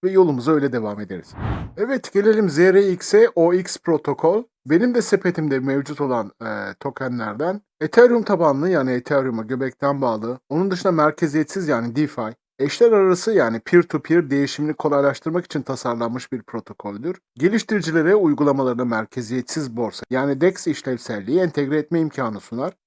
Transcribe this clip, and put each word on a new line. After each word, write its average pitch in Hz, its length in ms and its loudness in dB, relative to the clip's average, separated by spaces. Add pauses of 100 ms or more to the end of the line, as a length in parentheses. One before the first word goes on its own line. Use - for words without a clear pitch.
ve 185 60 2
yolumuza 160 420 4
öyle 139 200 2
devam 107 280 -4
ederiz. 92 340 -12 (420)
Evet, 240 360 -4
gelelim 208 380 4
Z 139 80 -2
R 190 300 6
X'e, 202 460 4
O 170 200 4
X 180 240 -2
protokol. 160 640 0 (240)
Benim 208 280 2
de 240 80 2
sepetimde 160 560 0
mevcut 135 420 -2
olan, 120 320 -2 (120)
e, 104 360 -8
tokenlerden. 131 800 -6 (200)
Ethereum 233 420 4
tabanlı 165 460 0
yani 139 220 0
Ethereum'a 127 520 -2
göbekten 131 600 -4
bağlı. 117 360 -4 (100)
Onun 180 220 -2
dışında 180 220 0
merkeziyetsiz 156 760 0
yani 120 280 -2
DeFi. 123 380 -4 (240)
Eşler 226 340 2
arası 190 400 2
yani 117 280 2
peer 175 220 4
to 156 200 -4
peer 160 280 0
değişimini 143 440 -2
kolaylaştırmak 143 720 0
için 143 180 -6
tasarlanmış 120 680 -6
bir 117 100 -8
protokoldür. 110 800 -12 (140)
Geliştiricilere 170 800 0
uygulamalarına 139 720 2
merkeziyetsiz 120 920 -6
borsa 117 340 -6
yani 135 300 -2
dex 185 260 0
işlevselliği 123 760 -4
entegre 147 380 -2
etme 165 220 -2
imkanı 127 400 -4
sunar. 135 320 -8 (140)